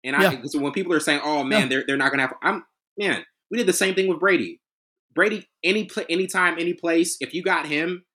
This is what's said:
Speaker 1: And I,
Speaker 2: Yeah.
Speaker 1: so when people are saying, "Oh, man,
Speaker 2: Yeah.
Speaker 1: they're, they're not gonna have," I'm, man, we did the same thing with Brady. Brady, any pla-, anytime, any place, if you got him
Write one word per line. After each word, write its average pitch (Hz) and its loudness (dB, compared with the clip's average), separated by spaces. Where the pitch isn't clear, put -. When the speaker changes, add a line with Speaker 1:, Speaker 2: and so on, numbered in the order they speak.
Speaker 1:
And 135 -4
I, 180 4
Speaker 2:
Yeah. 127 -6
Speaker 1:
so 147 -4
when 139 -2
people 175 0
are 151 4
saying, 147 0
"Oh, 147 0
man, 139 2
Speaker 2:
Yeah. 131 0
Speaker 1:
they're, 131 -2
they're 139 0
not 139 2
gonna 135 0
have," 131 -4
I'm, 165 0
man, 175 -2
we 226 -2
did 214 2
the 180 2
same 190 0
thing 190 2
with 165 0
Brady. 165 0
Brady, 196 0
any 202 2
pla-, - -6
anytime, 180 0
any 170 -2
place, 170 0
if 135 -8
you 175 -6
got 170 0
him 170 -4